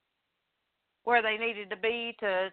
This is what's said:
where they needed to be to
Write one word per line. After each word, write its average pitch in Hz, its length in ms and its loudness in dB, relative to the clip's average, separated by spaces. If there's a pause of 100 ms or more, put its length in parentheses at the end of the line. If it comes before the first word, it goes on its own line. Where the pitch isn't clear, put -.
(1040)
where 233 180 6
they 220 140 0
needed 208 340 -4
to 208 60 -8
be 226 420 -2
to 190 340 0